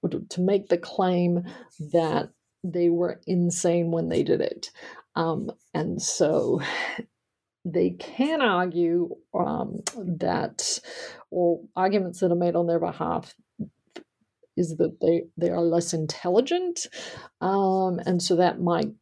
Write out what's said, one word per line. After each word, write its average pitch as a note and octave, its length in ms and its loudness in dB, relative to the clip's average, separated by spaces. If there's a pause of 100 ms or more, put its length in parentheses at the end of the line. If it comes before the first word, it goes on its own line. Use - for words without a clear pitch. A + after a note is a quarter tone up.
to, - 180 -6
to - 140 -4
make G3 280 2
the F3 80 4
claim F3 640 2 (480)
that D#3+ 400 0 (320)
they F3 260 2
were E3+ 380 0
insane F3 640 2
when E3 180 -2
they E3 140 2
did - 180 2
it. - 300 -6 (440)
Um, E3 340 -2 (240)
and E3 260 -2
so D3+ 600 2 (1040)
they F3 260 0
can D4 500 -2
argue, F3 760 2 (180)
um, - 460 -2 (160)
that, F3+ 840 -2 (520)
or E3+ 300 2 (140)
arguments F#3 440 0
that F#3 120 2
are F3 40 4
made F3 200 2
on E3+ 120 2
their E3+ 120 2
behalf E3+ 540 -4 (1200)
is E3 200 0
that - 220 0
they, E3+ 240 4 (140)
they E3+ 120 0
are F3 120 0
less E3+ 320 2
intelligent, C4 960 0 (520)
um, F#3+ 680 2
and F3 160 2
so F3 140 2
that F3 240 4
might F3 300 2 (120)